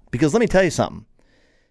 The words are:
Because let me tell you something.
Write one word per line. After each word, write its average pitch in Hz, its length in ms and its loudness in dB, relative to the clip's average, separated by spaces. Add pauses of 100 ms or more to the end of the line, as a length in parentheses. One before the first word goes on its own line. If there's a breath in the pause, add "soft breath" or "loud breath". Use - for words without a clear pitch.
(100)
Because 139 220 0
let 226 80 0
me 233 60 2
tell - 180 2
you 165 60 0
something. - 340 -4 (680)